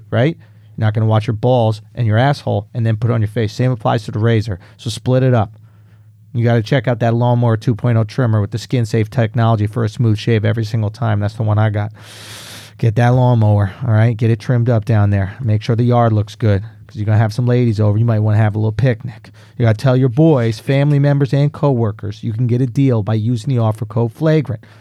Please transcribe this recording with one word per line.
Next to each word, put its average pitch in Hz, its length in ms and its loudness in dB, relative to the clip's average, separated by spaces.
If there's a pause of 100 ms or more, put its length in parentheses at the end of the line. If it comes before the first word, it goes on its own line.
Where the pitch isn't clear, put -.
right? 131 260 0
You're - 520 -10
not 107 80 -2
gonna 110 100 0
wash 110 220 0
your 117 80 -2
balls 110 480 0 (100)
and 117 140 -2
your 107 100 2
asshole 117 560 -2
and 117 140 -2
then 113 100 0
put 113 140 0
it - 20 0
on 117 80 0
your 104 60 0
face. 107 260 -4
Same 127 180 0
applies 123 340 -2
to 120 60 -8
the 117 80 -6
razor. 110 400 0 (180)
So - 120 -10
split 127 320 0
it 127 140 2
up. 113 180 0 (800)
You 117 100 0
gotta 117 200 2
check 127 240 -2
out 120 140 -2
that 117 120 2
Lawnmower 120 440 2
two 110 180 -2
point 117 240 0
oh 113 40 2
trimmer 110 380 0
with 98 80 -2
the 117 80 -8
skin-safe 113 540 -2
technology 113 560 0
for 113 160 -4
a 110 60 -2
smooth 110 280 0
shave 110 260 0
every 110 220 -2
single 107 240 -2
time. 107 300 -2
That's 101 160 -4
the 110 80 -6
one 107 160 0
I 110 100 2
got. 104 240 -4 (880)
Get 110 140 0
that 120 140 2
lawnmower, 110 600 2 (140)
all 117 80 0
right? 110 240 2
Get 113 140 2
it 113 80 0
trimmed 120 280 0
up 113 180 0
down 104 260 2
there. 98 280 -2
Make 107 220 -2
sure 120 140 -2
the 117 80 2
yard 120 300 2
looks 107 200 -2
good, 104 300 0 (240)
'cause - 80 -20
you're 104 100 -6
gonna 107 140 2
have 110 120 2
some 123 140 -2
ladies 120 340 2
over. 104 160 2
You 113 100 2
might 110 160 0
wanna 107 160 2
have 107 180 2
a - 20 -2
little 107 140 0
picnic. 120 580 -4 (260)
You 117 100 0
gotta 110 120 2
tell 131 180 2
your 131 140 2
boys, 120 480 2
family 143 400 0
members, 143 340 2
and 143 220 2
coworkers 110 720 -2
you 117 100 -4
can 120 140 -2
get 120 120 0
a 135 60 2
deal 120 380 0
by 110 100 -2
using 110 360 -2
the 127 100 0
offer 110 260 0
code 117 260 -2
flagrant, 156 520 -2 (180)